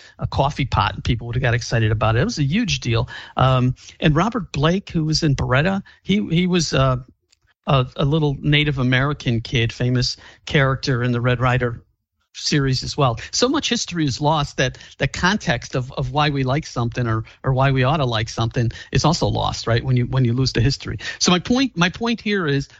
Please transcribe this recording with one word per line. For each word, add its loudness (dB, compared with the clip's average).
a -6
coffee -2
pot 0
and -10
people -2
would -6
have -2
got 0
excited 0
about 2
it. 2
It 0
was -4
a 0
huge 0
deal. -2
Um, 4
and 4
Robert 0
Blake, 0
who -2
was -2
in 2
Baretta, 0
he, 0
he 2
was, 0
uh, 2
a, 4
a 0
little 2
Native 2
American 0
kid, 0
famous 0
character 0
in 0
the 0
Red 0
Ryder 0
series 0
as -8
well. 2
So 0
much 0
history -2
is -2
lost 0
that -2
the -2
context -2
of, -4
of -6
why 2
we 0
like 0
something -4
or, -2
or 0
why 2
we 2
ought 2
to 0
like -2
something -2
is 2
also 2
lost, -2
right? 0
When 2
you, 0
when 0
you 2
lose 0
the 2
history. 0
So 2
my 4
point, 0
my 2
point -4
here -2
is 0